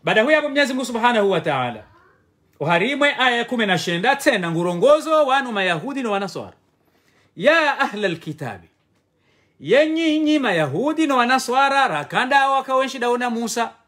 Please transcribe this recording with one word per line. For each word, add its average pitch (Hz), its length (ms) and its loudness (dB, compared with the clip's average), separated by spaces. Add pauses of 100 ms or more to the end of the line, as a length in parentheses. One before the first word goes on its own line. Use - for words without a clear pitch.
Baada 196 200 2
huya 302 180 4
bo 294 80 -4
Mwenyezi 269 240 0
Mungu 254 120 -4
Subhanahu 226 460 2
wa 165 100 0
Ta'ala, 127 420 -4 (760)
uharimwe 247 600 0
aya 247 180 2
ya 233 80 -2
kumi 233 200 -2
na 185 120 2
shenda 180 380 0
tena 185 360 0
ngurongozo 269 760 2
wanu 262 260 0
Mayahudi 196 520 -2
na 226 80 -4
Wanaswara. 185 420 -6 (840)
Ya 285 440 2
ahlal 196 380 -2
kitabi, 117 500 -12 (920)
ye 277 300 2
nyinyi 311 500 0
Mayahudi 226 680 0
na 269 80 0
Wanaswara, 262 720 2
rakanda 247 640 0
wakawenshi 262 500 -2
dauna 240 300 -2
Musa 233 420 -4 (160)